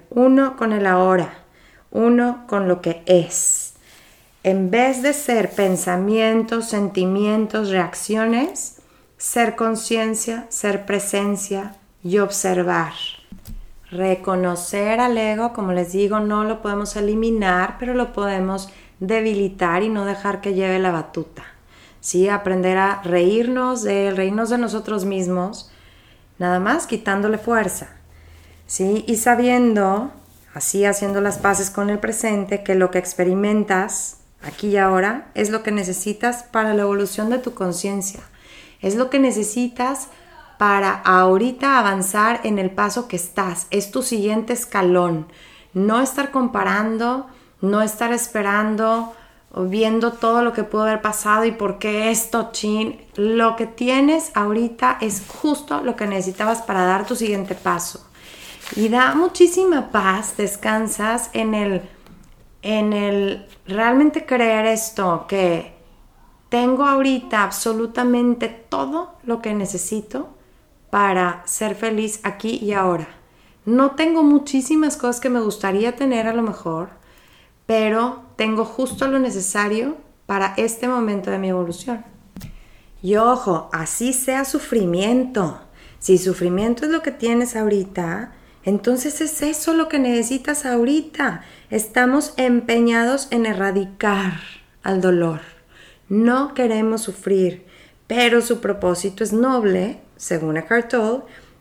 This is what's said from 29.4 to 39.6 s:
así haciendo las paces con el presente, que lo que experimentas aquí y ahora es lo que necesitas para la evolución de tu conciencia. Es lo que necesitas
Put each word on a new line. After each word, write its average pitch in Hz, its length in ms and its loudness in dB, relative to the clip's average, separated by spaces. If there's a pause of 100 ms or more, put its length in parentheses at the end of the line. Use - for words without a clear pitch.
así 196 280 0
haciendo 202 380 0
las 202 160 -2
paces 196 320 0
con 202 220 -2
el 208 80 -2
presente, 202 640 -2
que 190 100 0
lo 185 160 4
que 180 80 -2
experimentas 190 1200 0 (260)
aquí 202 260 -6
y 202 80 2
ahora 196 580 2
es 208 160 0
lo 220 100 -2
que 220 100 -4
necesitas 208 680 -2
para 214 320 0
la 208 80 2
evolución 202 480 0
de 247 80 0
tu 247 160 -6
conciencia. 190 680 -6 (580)
Es 196 160 -2
lo 254 160 0
que 277 80 2
necesitas 247 880 0 (500)